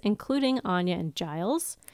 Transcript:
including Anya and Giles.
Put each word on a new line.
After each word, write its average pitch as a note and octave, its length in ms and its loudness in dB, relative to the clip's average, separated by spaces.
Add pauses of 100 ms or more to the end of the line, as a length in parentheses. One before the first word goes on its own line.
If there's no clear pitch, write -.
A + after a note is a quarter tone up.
including C4 600 2
Anya F3+ 340 2
and E3 180 -4
Giles. F3 600 -4 (160)